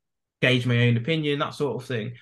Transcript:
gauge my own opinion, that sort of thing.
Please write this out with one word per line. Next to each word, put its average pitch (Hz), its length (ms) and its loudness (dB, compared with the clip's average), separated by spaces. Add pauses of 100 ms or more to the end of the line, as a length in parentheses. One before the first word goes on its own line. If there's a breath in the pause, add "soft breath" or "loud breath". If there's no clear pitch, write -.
(400)
gauge 127 260 2
my 120 220 4
own 120 80 4
opinion, 147 440 -2
that - 140 -4
sort 127 260 -4
of - 60 -14
thing. 120 360 -8